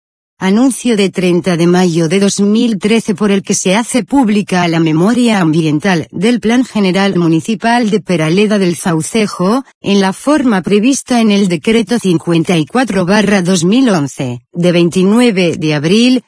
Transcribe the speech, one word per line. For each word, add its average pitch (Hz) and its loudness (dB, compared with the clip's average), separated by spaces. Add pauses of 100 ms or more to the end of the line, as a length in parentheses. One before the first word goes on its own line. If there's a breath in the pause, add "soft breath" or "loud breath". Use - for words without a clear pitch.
(400)
Anuncio 226 0
de 190 0
treinta 180 -2
de 170 0
mayo 175 2
de 190 0
dos 196 0
mil 220 0
trece 214 -2
por 202 -2
el 196 0
que 208 -4
se 185 0
hace 233 -2
pública 202 0
la 165 0
memoria 202 2
ambiental 160 0
del 226 -2
Plan 240 0
General 196 0
Municipal 202 0
de 190 0
Peraleda 185 0
del 180 0
Saucejo, 196 -2 (160 soft breath)
en 202 0
la 190 0
forma 240 0
prevista 233 0
en 220 2
el 202 2
Decreto 226 -2
cincuenta 170 0
y 156 0
cuatro 190 -2
barra 202 0
dos 175 0
mil 240 2
once, 139 -4 (100)
de 175 0
veintinueve 185 2
de 151 -2
abril, 220 0